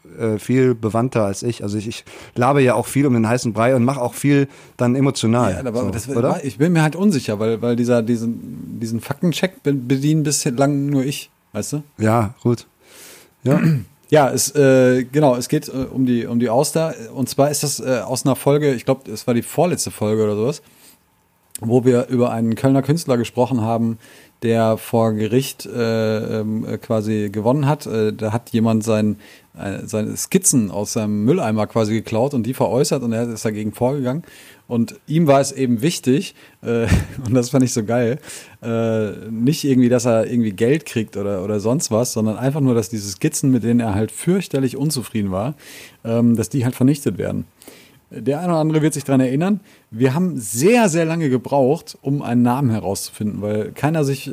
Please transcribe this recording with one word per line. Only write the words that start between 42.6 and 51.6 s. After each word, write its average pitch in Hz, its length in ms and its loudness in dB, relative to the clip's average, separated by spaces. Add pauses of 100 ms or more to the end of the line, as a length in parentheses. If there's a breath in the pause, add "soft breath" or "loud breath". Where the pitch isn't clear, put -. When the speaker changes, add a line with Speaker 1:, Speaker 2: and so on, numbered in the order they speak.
Speaker 2:
nur, 131 140 4
dass 113 160 0
diese 101 200 -6
Skizzen, 147 400 -2
mit 123 120 4
denen 117 180 2
er 110 140 -2
halt 107 160 0
fürchterlich 143 640 -2
unzufrieden 117 540 -2
war, 107 240 -4 (500 loud breath)
ähm, 117 320 4
dass 110 140 -2
die 131 140 0
halt 123 100 0
vernichtet 127 420 0
werden. 98 300 -4 (640 loud breath)
Der 131 280 -4
eine 175 140 -2
oder 160 80 2
andere 156 200 0
wird 156 140 2
sich 139 100 -6
dran 135 160 2
erinnern, 151 380 0 (320 soft breath)
wir 127 240 2
haben 170 240 -2
sehr, 151 500 2
sehr 165 160 2
lange 160 260 0
gebraucht, 135 720 0